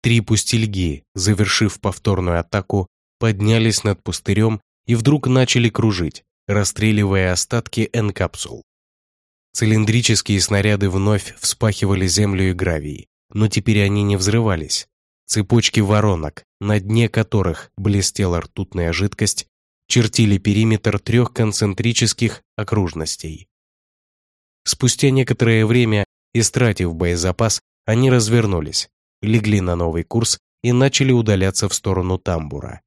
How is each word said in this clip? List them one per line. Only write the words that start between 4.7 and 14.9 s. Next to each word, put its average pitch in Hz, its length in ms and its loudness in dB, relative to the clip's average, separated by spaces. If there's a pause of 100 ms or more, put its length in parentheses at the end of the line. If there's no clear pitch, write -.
и 120 80 2
вдруг 135 320 0
начали 127 420 2
кружить, 101 560 -2 (220)
расстреливая 101 880 0
остатки - 600 -4
Н-капсул. - 720 -4 (920)
Цилиндрические 107 880 2
снаряды 101 480 0
вновь 98 500 -2
вспахивали 98 680 0
землю 95 420 0
и 92 60 0
гравий, 80 540 -6 (200)
но 107 200 0
теперь 104 340 0
они 101 220 0
не 101 120 0
взрывались. 95 720 -2 (380)